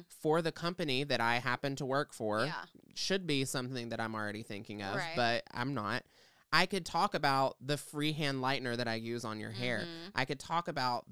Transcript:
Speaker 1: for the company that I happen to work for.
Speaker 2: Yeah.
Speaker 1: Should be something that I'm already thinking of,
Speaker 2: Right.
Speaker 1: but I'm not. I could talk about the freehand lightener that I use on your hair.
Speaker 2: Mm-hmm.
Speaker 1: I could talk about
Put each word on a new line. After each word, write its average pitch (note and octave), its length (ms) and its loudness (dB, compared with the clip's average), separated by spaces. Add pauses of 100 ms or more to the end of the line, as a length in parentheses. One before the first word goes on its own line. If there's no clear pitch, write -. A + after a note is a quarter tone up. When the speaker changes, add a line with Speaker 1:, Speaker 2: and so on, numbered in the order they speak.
Speaker 1:
for D#3+ 320 2
the E3 120 0
company D#3 520 0
that B2+ 160 2
I A#2 180 4
happen C3 380 0
to D3 100 -4
work C3+ 280 0
for. A2 320 2
Speaker 2:
Yeah. D3+ 180 -6 (300)
Speaker 1:
Should F#3+ 320 0
be C#3 180 2
something B2 460 -4
that A2+ 100 -4
I'm A2 140 -2
already G#2+ 280 -4
thinking G#2 400 -8
of, G2 140 -2
Speaker 2:
Right. E3+ 180 -4
Speaker 1:
but A#2+ 380 2
I'm C3 220 -2
not. A2 300 -2 (480)
I E3 120 6
could F#3 220 -2
talk F#3 280 2
about C#3 460 4
the C#3+ 160 0
freehand D3 640 0
lightener B2+ 360 0
that A#2+ 120 0
I A2+ 60 0
use A#2 300 -4
on G#2+ 140 -4
your G#2+ 120 -8
hair. A#2 300 -2
Speaker 2:
Mm-hmm. E3 340 -8
Speaker 1:
I C3 100 2
could C#3 160 -4
talk E3+ 260 -2
about B2+ 460 0